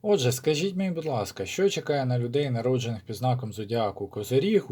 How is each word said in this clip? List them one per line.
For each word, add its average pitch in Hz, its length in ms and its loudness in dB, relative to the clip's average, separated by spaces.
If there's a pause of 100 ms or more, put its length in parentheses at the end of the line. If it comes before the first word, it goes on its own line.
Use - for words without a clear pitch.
Отже, 135 240 4
скажіть 156 440 0
мені, 190 160 0
будь 160 140 -4
ласка, 107 400 -2
що 190 240 2
чекає 143 360 0
на 123 140 2
людей, 127 300 0
народжених 117 560 0
під 110 100 -8
знаком 123 380 -2
зодіаку 104 540 -2
Козиріг 139 640 2